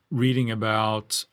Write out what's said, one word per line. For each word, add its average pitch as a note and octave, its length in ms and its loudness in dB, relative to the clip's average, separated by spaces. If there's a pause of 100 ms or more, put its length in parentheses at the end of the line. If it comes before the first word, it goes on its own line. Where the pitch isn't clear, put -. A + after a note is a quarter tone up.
(120)
reading B2+ 400 2
about A2 800 -2